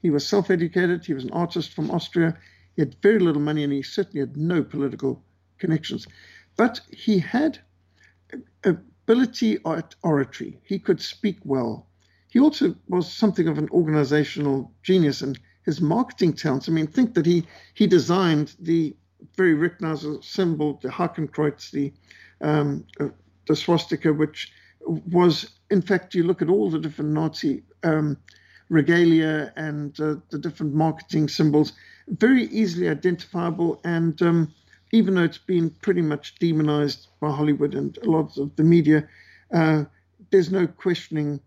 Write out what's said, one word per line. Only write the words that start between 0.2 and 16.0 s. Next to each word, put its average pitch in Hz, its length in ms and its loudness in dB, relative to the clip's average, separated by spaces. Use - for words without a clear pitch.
self-educated. 175 760 0
He 151 80 -4
was 135 100 -6
an - 80 -8
artist 170 420 -4
from - 180 -4
Austria. 165 460 -2
He 170 40 0
had 135 200 -4
very 214 180 4
little 160 220 2
money, 151 240 -2
and 143 80 -2
he 139 100 -4
certainly - 380 -6
had 135 160 -8
no 160 260 0
political 139 580 -6
connections. - 460 -4
But 233 320 0
he 208 300 0
had 277 400 -2
ability 220 1000 0
at 160 380 -6
oratory. 139 600 -2
He 196 160 -6
could - 220 0
speak - 440 -6
well. 127 420 -4
He 240 60 4
also 285 360 2
was 180 240 -2
something 185 380 0
of 147 80 -2
an 147 140 -4
organizational 147 1000 0
genius, 165 380 2
and 135 180 -6
his 156 180 -4
marketing 180 520 0